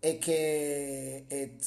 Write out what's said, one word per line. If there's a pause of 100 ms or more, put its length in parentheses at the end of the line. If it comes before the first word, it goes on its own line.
es
que,
eh,